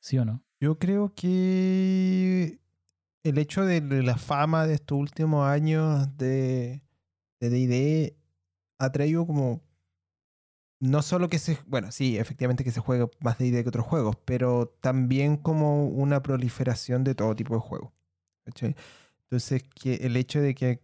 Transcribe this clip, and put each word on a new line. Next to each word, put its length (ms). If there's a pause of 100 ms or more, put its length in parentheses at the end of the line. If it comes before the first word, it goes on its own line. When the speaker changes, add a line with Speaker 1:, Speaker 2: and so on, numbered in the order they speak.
Speaker 1:
¿Sí 180
o 60
no? 200 (160)
Speaker 2:
Yo 180
creo 360
que 1500 (600)
el 160
hecho 260
de 160 (220)
la 140
fama 500
de 80
estos 240
últimos 480
años 720
de, 640 (580)
de 100
D 120
and 80
D 460 (600)
ha 140
traído 340
como, 360 (1200)
no 220
solo 260
que 100
se, 280
bueno, 260
sí, 260
efectivamente 460
que 80
se 80
juega 280 (120)
más 180
D 80
and 80
D 80
que 60
otros 180
juegos, 380
pero 420 (140)
también 560
como 520
una 340
proliferación 840
de 100
todo 220
tipo 180
de 60
juegos, 320 (520)
¿cachai? 300 (500)
Entonces, 380
que 320
el 220
hecho 260
de 120
que 300